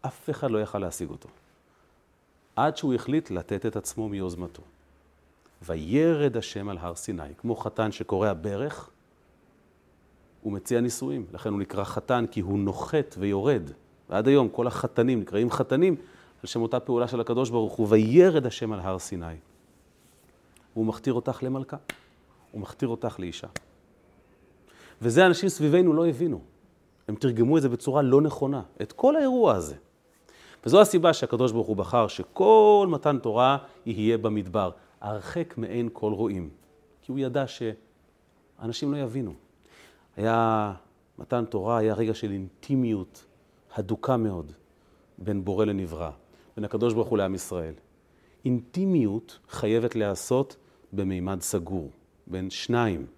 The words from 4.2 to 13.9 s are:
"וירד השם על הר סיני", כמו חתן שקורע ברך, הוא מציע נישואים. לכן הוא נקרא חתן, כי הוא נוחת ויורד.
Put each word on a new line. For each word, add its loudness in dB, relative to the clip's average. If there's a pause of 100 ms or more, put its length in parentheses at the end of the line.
"וירד 0
השם -6
על -8
הר -8
סיני", -10
כמו -4
חתן -4
שקורע -2
ברך, -8 (1500)
הוא -6
מציע 0
נישואים. -4
לכן -6
הוא -2
נקרא -4
חתן, -2
כי -6
הוא -2
נוחת -2
ויורד. 0 (400)